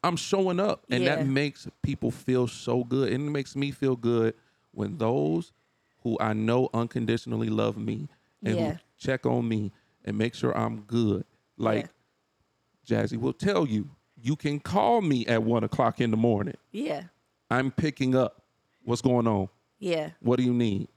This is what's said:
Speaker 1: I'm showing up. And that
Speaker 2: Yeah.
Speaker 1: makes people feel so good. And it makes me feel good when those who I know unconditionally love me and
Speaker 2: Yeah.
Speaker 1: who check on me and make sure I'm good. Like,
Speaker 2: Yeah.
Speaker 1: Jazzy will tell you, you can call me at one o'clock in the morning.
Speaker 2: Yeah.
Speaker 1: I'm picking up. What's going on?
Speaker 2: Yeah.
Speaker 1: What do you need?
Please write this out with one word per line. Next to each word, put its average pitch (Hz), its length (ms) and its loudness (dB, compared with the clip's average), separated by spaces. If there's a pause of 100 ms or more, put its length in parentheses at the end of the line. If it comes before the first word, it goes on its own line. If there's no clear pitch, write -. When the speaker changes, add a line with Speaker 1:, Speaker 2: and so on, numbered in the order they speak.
Speaker 1:
I'm 175 120 2
showing 185 440 0
up. 202 300 -2
And 147 180 2
that 151 120 2
Speaker 2:
Yeah. 151 60 0
Speaker 1:
makes 135 420 -2 (140)
people 120 300 -2
feel 127 360 0
so 120 360 -2
good. 123 280 0
And 139 160 -2
it 147 40 -4
makes 139 240 -6
me 139 160 -2
feel 131 240 0
good 117 400 2 (360)
when 104 260 -6
those 147 540 -2 (520)
who 113 160 -2
I 110 140 0
know 117 400 2
unconditionally 113 760 -2
love 107 280 0
me 110 300 -6 (360)
and - 120 0
Speaker 2:
Yeah. 160 180 0
Speaker 1:
who 170 60 -10 (180)
check 131 280 -4
on 120 220 0
me 107 240 -2 (320)
and 104 140 -6
make 113 180 0
sure 123 220 0
I'm 113 240 -2
good. 107 440 0 (320)
Like, 110 320 0 (960)
Speaker 2:
Yeah. 110 160 0
Speaker 1:
Jazzy 113 140 -4
will 127 160 -2
tell 185 340 0
you, 120 220 -2 (320)
you 135 140 -2
can 147 240 -4
call 214 420 2
me 135 260 0
at 113 160 2
one 113 200 2
o'clock 117 360 0
in 117 120 2
the 110 60 2
morning. 110 380 2 (160)
Speaker 2:
Yeah. 240 340 -6 (440)
Speaker 1:
I'm 127 220 0
picking 135 440 0
up. 127 280 0 (400)
What's 117 180 -2
going 120 260 4
on? 98 220 2 (300)
Speaker 2:
Yeah. 165 400 -2
Speaker 1:
What 120 180 2
do 127 60 2
you 123 100 2
need? 113 440 0